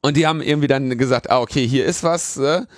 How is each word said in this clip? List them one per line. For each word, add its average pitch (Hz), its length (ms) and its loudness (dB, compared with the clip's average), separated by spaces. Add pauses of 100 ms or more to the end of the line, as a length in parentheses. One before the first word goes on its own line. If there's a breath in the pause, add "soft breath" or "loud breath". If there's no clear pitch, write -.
Und 147 160 2
die 160 80 4
haben 156 160 -2
irgendwie 147 260 0
dann 135 300 0
gesagt, 127 320 0
ah, 127 100 4
okay, 123 260 -2
hier 127 200 0
ist 170 180 -4
was, 170 320 -2
äh, 151 300 0 (120 loud breath)